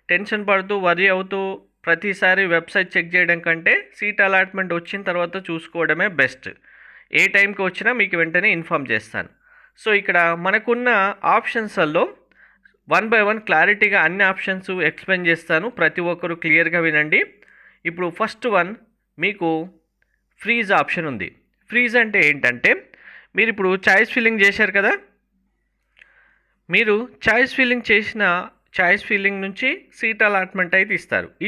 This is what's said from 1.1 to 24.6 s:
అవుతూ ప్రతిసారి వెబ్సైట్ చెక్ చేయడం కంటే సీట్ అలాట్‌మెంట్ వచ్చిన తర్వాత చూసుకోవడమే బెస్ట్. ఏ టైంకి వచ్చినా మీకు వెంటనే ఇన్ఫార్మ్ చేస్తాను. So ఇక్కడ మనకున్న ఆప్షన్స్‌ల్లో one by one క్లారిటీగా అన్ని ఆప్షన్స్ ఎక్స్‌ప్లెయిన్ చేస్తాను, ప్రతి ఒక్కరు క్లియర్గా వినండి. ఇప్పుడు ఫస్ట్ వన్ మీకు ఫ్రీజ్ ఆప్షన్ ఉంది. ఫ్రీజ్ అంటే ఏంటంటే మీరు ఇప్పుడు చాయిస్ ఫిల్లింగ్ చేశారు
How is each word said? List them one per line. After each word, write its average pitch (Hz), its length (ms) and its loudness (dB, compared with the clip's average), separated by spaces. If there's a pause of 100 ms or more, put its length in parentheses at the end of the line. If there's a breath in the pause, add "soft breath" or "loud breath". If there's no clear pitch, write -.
అవుతూ 190 260 -4 (460)
ప్రతిసారి 185 580 2 (120)
వెబ్సైట్ 185 380 -2
చెక్ 170 200 0
చేయడం 170 340 2
కంటే 165 260 2 (240)
సీట్ 208 300 -2
అలాట్‌మెంట్ 190 500 0
వచ్చిన 196 220 -10 (100)
తర్వాత 175 260 -4 (120)
చూసుకోవడమే 165 580 -2 (140)
బెస్ట్. - 280 -2 (680 loud breath)
ఏ 180 60 6 (100)
టైంకి 202 340 2
వచ్చినా 202 220 -2 (120)
మీకు 185 200 -2
వెంటనే 175 260 0 (100)
ఇన్ఫార్మ్ 143 360 -4
చేస్తాను. 104 340 -6 (520 soft breath)
So 220 80 -4 (100)
ఇక్కడ 190 200 0 (260)
మనకున్న 233 440 0 (440)
ఆప్షన్స్‌ల్లో 202 680 0 (920 soft breath)
one 190 180 2
by 226 160 4
one 214 100 0 (120)
క్లారిటీగా 196 560 2
అన్ని 185 240 0
ఆప్షన్స్ 190 420 -6 (160)
ఎక్స్‌ప్లెయిన్ 180 420 -2
చేస్తాను, 165 380 0 (100)
ప్రతి 165 240 0 (100)
ఒక్కరు 170 320 -6
క్లియర్గా 160 420 2
వినండి. 156 340 0 (680 soft breath)
ఇప్పుడు 175 180 -6 (100)
ఫస్ట్ 220 380 -6
వన్ 175 160 2 (540)
మీకు 196 240 -2 (920)
ఫ్రీజ్ 220 380 -2
ఆప్షన్ 165 320 -2
ఉంది. 95 180 -8 (400)
ఫ్రీజ్ 240 320 0
అంటే 202 280 0
ఏంటంటే 123 420 2 (680 loud breath)
మీరు 220 160 2
ఇప్పుడు 196 160 -2 (180)
చాయిస్ 208 280 4
ఫిల్లింగ్ 226 300 2
చేశారు 196 320 2